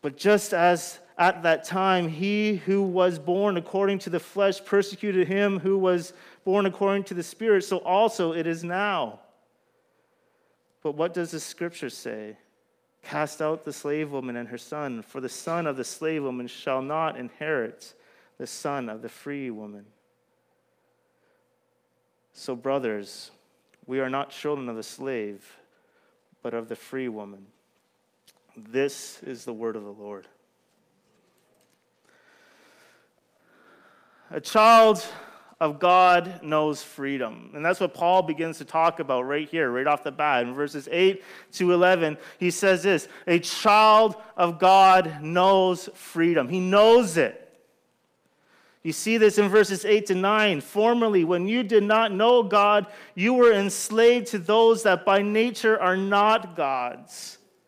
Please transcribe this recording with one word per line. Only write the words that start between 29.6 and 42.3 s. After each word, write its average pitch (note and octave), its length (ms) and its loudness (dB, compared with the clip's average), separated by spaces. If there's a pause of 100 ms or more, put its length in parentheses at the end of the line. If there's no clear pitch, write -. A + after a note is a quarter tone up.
of G#2+ 80 -14
the G#2 80 -18
Lord. G#2 360 -18 (4000)
A D#3 120 -10
child A3 640 6 (560)
of D3 180 -2
God F3+ 640 2
knows D3+ 400 -2
freedom. B2+ 720 -8
And D3 100 -8
that's F#3 140 0
what F#3 140 -2
Paul F3+ 300 2
begins D#3+ 340 -6
to C#3+ 80 -18
talk E3 340 0
about C3+ 220 -2
right D3 260 -6
here, D3+ 240 -2
right C3 160 -2
off D3 160 0
the D3 80 -8
bat. C#3 320 -2
In B2 100 -8
verses C#3+ 380 -8
eight F#3+ 320 2 (300)
to F3+ 180 0
eleven, F3 460 2 (200)